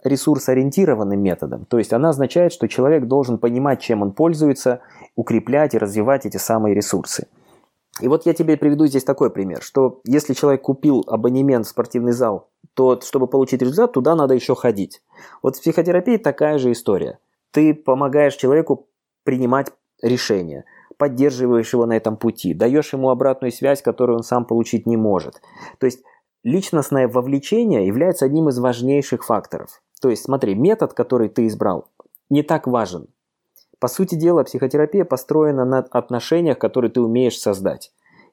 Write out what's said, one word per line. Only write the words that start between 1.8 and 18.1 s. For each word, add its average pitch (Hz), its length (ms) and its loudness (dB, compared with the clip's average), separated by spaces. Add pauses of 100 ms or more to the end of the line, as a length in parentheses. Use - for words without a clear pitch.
она 139 180 2
означает, 156 420 2
что 120 160 -4
человек 135 380 2
должен 123 320 0
понимать, 127 420 0
чем 107 220 -2
он 98 100 -2
пользуется, 147 680 0 (380)
укреплять 117 580 0
и 113 40 0
развивать 107 460 0
эти 98 120 -8
самые 107 400 0
ресурсы. - 500 -4 (760)
И 123 80 -2
вот 156 180 0
я 165 80 4
тебе 156 220 2
приведу 147 300 2
здесь 135 180 0
такой 135 260 0
пример, 92 320 -6
что 131 420 0
если 139 300 0
человек 139 280 2
купил 139 440 0
абонемент 123 600 0
в - 20 -12
спортивный 120 440 -2
зал, 117 360 -2 (260)
то, 127 260 2
чтобы 131 260 -2
получить 131 360 0
результат, 180 300 2
туда 143 220 2
надо 139 200 2
еще 127 200 0
ходить. 101 480 -2 (400)
Вот 135 140 -2
в - 40 -18
психотерапии 175 560 2
такая 151 420 0
же 127 140 2
история. 92 460 -2 (320)
Ты 151 240 4
помогаешь 139 640 2